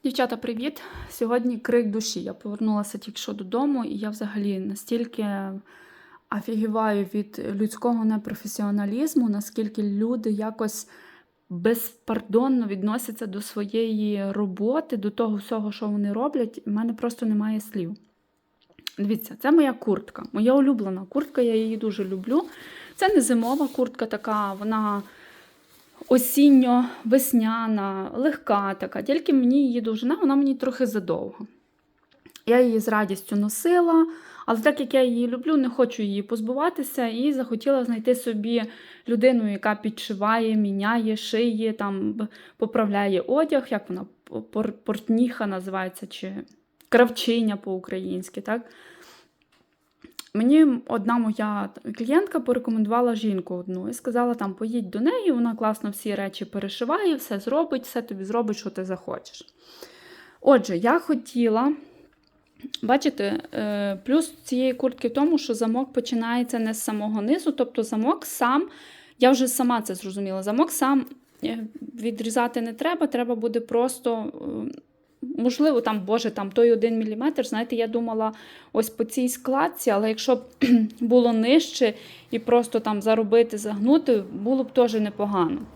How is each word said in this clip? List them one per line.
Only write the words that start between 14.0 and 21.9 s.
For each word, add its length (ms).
роботи, 680
до 120
того 260
всього, 360
що 160
вони 260
роблять. 540
У 40
мене 220
просто 320
немає 360
слів. 340
Дивіться, 420
це 120
моя 220
куртка, 500
моя 200
улюблена 560
куртка, 320
я 140
її 220
дуже 280